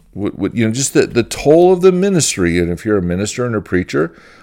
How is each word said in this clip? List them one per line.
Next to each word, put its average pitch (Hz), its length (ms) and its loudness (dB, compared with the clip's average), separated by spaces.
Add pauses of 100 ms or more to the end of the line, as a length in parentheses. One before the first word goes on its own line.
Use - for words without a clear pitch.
(140)
would, - 240 -8
would, 92 180 -4
you 113 100 2
know, 110 60 0
just 135 200 -4
the, - 140 4
the 117 180 0
toll 170 480 4
of 180 80 0
the 190 100 6
ministry. 170 680 0
And 87 120 0
if 85 140 -6
you're 104 140 0
a 92 40 -2
minister 98 420 -4
and 117 120 -4
a 98 40 -2
preacher, 135 540 -4 (280)